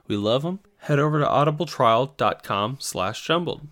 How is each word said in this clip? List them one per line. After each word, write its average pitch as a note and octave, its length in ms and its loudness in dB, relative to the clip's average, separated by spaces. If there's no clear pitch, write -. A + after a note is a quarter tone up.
We A2 80 -2
love A2+ 300 0
'em. F#3 140 -4
Head D3 220 0
over D3+ 200 2
to C#3+ 60 2
audibletrial C#3 880 2
dot G#2 280 -2
com G#2+ 360 -4
slash - 460 -6
jumbled. D#3+ 460 -4